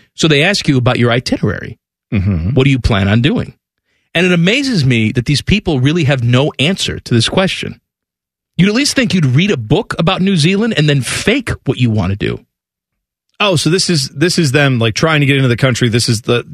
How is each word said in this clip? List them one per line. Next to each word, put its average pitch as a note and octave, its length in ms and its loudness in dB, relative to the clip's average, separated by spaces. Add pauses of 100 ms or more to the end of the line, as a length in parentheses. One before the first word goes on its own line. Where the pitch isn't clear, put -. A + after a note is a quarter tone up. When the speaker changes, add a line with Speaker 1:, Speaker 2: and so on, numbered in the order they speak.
(160)
Speaker 1:
So - 120 0
they D3 160 2
ask G3 240 -2
you C#3+ 100 2
about B2 220 0
your A#2+ 120 2
itinerary. - 680 -4 (320)
Speaker 2:
Mm-hmm. F#2 440 -2
Speaker 1:
What C3 100 4
do C#3+ 60 2
you C3 80 0
plan G2 280 0
on G#2+ 140 2
doing? G3 320 -2 (640)
And E3+ 100 2
it F3+ 60 2
amazes G3+ 520 0
me A#2 280 2
that B2 140 -2
these C#3+ 180 0
people E3 360 0
really D3+ 260 0
have C3 180 0
no B2 360 2
answer E3+ 400 -2
to - 140 -6
this A2+ 160 2
question. - 500 -2 (800)
You'd F#3 120 4
at G#3 60 0
least C#4 200 -2
think A#3+ 180 0
you'd F3+ 140 2
read D#3+ 240 2
a D#3+ 60 -2
book D3 420 -2
about E3 220 0
New G3 160 2
Zealand G3 400 0
and D3+ 120 2
then C#3 120 2
fake - 480 -2 (160)
what B2 140 -2
you B2 120 0
wanna G2 240 -2
do. A#1+ 280 -6 (960)
Speaker 2:
Oh, G#3 180 2
so D#3 120 0
this F#3 200 0
is, C#3+ 200 -2
this D#3+ 300 -2
is D3+ 140 2
them, C#3 260 2
like, A2+ 160 0
trying D#3+ 260 0
to D3 40 0
get C#3 100 2
into C3+ 140 2
the A#2+ 80 0
country. B2 320 0
This A2+ 180 0
is A2+ 140 -2
the A#2+ 220 -2 (100)